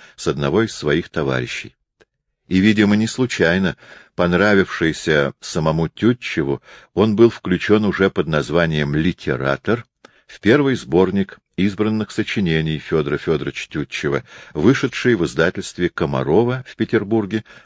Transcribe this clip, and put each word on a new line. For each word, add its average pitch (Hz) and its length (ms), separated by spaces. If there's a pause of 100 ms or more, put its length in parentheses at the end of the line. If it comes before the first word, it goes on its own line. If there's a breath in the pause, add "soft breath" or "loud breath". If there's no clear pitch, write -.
(180 soft breath)
с - 100
одного 71 360
из 110 120
своих 73 320
товарищей. 65 680 (760)
И, 92 100
видимо, 104 380
не 110 100
случайно 92 720 (380 loud breath)
понравившийся 87 1200
самому 80 480
Тютчеву, 80 720 (320 loud breath)
он 107 220
был 117 140
включён 104 560
уже 95 240
под 82 180
названием 76 640
"Литератор" 76 920 (420 soft breath)
в - 140
первый 135 340
сборник 92 640 (160)
избранных 107 560
сочинений 80 680
Фёдора 73 380
Фёдоровича 71 520
Тютчева, 71 540 (300 loud breath)
вышедший 120 640
в 87 80
издательстве 87 640
"Комарова" 82 800
в - 80
Петербурге 107 720 (200 loud breath)